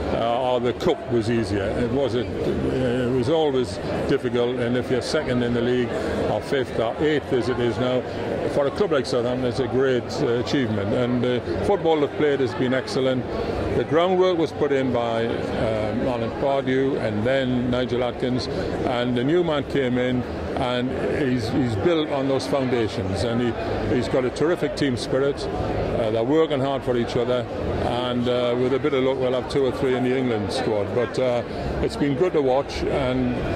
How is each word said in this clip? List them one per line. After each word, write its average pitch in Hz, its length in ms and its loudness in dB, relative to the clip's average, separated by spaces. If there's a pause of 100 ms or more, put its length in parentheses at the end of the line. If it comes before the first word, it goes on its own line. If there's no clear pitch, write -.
(200)
uh, 117 180 0
or 127 220 2
the 120 140 2
cup - 360 0
was 117 200 2
easier. 104 340 0
It 120 280 -2
wasn't. 120 360 0 (140)
Uh, 131 680 0
it 131 80 0
was 123 140 0
always 147 480 2 (300)
difficult, 123 480 0
and 123 200 0
if 123 140 -2
you're 127 100 2
second 131 420 0
in 120 120 0
the 120 80 2
league, 123 260 2 (420)
or 104 120 0
fifth, - 360 -2
or 117 200 0
eighth 151 340 0
as 120 160 0
it 123 100 -2
is 117 200 0
now, 127 240 0 (480)
for 143 160 2
a 135 60 2
club 202 200 0
like 131 140 2
Southampton, 127 400 0
it's 120 140 -2
a 123 80 0
great, 127 340 2 (200)
uh, 123 180 2
achievement. 110 520 0
And 123 300 0
the 117 440 0
football 165 340 2
they've 139 160 0
played 143 240 2
has 117 140 0
been 127 200 0
excellent. 131 500 0 (520)
The 123 80 2
groundwork 180 520 2
was 160 160 0
put 147 200 0
in 131 200 2
by, 117 340 0
um, 113 840 -2
Alan 117 220 -2 (120)
Pardew 135 580 2
and 107 240 -2
then 127 460 2
Nigel 123 320 0
Atkins, 123 460 -2
and - 680 -2
the 120 60 0
new 165 220 2
man 151 260 0
came 123 280 0
in, 123 240 0 (340)
and 123 340 0 (320)
he's, 127 280 0
he's 117 260 0
built 156 340 2
on 139 160 0
those 135 200 0
foundations, 117 760 0
and 117 180 0
he, - 540 -2
he's 123 140 0
got 135 160 2
a 123 60 0
terrific 151 460 0
team 135 200 0
spirit. 139 400 0 (100)
Uh, - 640 -2
they're 113 140 0
working 147 360 2
hard 135 220 0
for 123 140 0
each 120 200 0
other, 123 260 2 (440)
and, 123 420 0
uh, 123 300 2
with 127 140 2
a 135 60 2
bit 139 160 0
of 131 100 2
luck, 131 140 2
we'll 127 220 0
have - 100 -6
two 139 160 2
or 123 60 2
three 127 220 0
in 123 80 0
the 127 140 2
England 113 360 0
squad. 104 420 0
But, 117 240 0
uh, 123 240 2 (400)
it's 151 140 -2
been 143 200 0
good 180 160 2
to 160 100 2
watch, 135 400 0
and, 127 520 0 (220)